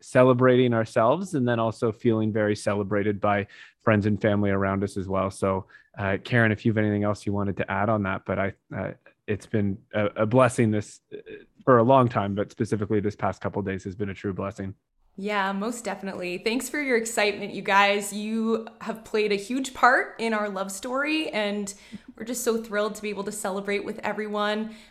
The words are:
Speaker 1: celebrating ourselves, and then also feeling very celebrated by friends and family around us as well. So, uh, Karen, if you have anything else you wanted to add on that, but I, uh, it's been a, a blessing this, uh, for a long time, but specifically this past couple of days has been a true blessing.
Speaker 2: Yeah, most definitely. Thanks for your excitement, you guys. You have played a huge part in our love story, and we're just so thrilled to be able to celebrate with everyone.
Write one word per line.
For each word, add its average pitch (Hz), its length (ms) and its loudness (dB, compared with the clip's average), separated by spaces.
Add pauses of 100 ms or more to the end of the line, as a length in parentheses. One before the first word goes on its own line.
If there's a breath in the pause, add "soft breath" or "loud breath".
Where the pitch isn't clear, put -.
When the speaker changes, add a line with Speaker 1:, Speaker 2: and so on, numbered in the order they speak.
Speaker 1:
celebrating 127 720 6
ourselves, 120 600 0
and 123 140 0
then 120 100 0
also 113 320 0
feeling 110 440 0
very 107 200 2
celebrated 101 640 -2
by 101 280 0 (360 loud breath)
friends 107 220 6
and 104 160 2
family 104 300 2
around 98 340 0
us 101 140 -6
as 95 100 -6
well. 95 220 -2
So, 95 340 -2 (340 soft breath)
uh, 98 240 -2
Karen, 117 300 2
if 101 140 -2
you 113 60 4
have 107 60 0
anything 104 260 2
else 104 200 -2
you 101 80 -4
wanted 101 240 -2
to - 140 -4
add 98 180 0
on 107 140 2
that, 95 240 -4
but 95 120 -2
I, 98 140 -2 (240)
uh, 98 140 -4 (360)
it's 104 200 -6
been 101 320 -2 (160)
a, 104 120 0 (100)
a 110 100 2
blessing 120 440 4
this, 107 300 -4 (120)
uh, - 40 -12 (480)
for 127 140 8
a 113 40 8
long 127 260 6
time, 101 260 0
but 101 160 -2
specifically 104 500 0
this 101 160 -4
past - 260 -4
couple 101 180 -4
of 98 60 -6
days 95 180 -6
has 98 100 -8
been 101 140 -6
a 95 60 -8
true - 180 -6
blessing. 98 420 -8 (460)
Speaker 2:
Yeah, 196 320 -4
most 214 320 -6
definitely. 185 540 -8
Thanks 226 300 -4
for 302 120 -6
your 262 160 0
excitement, 208 560 -2
you 196 80 -10
guys. 202 520 2
You 220 560 -2 (120)
have - 240 -10
played 214 280 0
a - 20 2
huge 247 400 -4
part 277 440 4
in 226 140 -2
our 214 160 -2
love 196 220 -6
story, 285 600 -2
and 202 440 -4 (420 loud breath)
we're 226 80 -12
just 240 200 -6
so 226 180 0
thrilled 208 320 -2
to 202 80 -12
be 214 80 -4
able 196 140 -6
to 202 80 -6
celebrate 202 520 -4
with 214 140 -8
everyone. 214 760 -4 (140 loud breath)